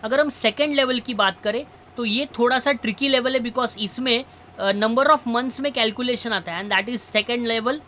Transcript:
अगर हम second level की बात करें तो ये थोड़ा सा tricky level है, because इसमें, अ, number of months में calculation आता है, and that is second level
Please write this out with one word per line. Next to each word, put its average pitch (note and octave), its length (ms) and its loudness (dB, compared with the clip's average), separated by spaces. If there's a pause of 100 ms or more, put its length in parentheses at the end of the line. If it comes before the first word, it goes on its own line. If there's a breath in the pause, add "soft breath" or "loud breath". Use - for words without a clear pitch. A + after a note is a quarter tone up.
अगर A#3+ 180 2
हम D4+ 80 4
second C#4 440 0
level B3+ 280 2
की B3 140 -6
बात G3 260 2
करें A3+ 240 -2 (320)
तो A#3+ 80 -4
ये A#3 220 0 (120)
थोड़ा B3 200 4
सा C#4+ 140 2
tricky A#3 360 -2
level C4 260 2
है, C4 60 2
because A#3+ 380 -4
इसमें, A#3+ 460 -2 (340 loud breath)
अ, G3 140 0
number A3 340 2
of D4 220 4
months B3 320 -2
में C#4+ 120 -2
calculation A#3 600 -2
आता F3 200 -4
है, F#3 160 -6
and G3+ 80 0
that G3+ 180 -2
is - 220 -4
second A#3+ 320 0
level A3+ 400 0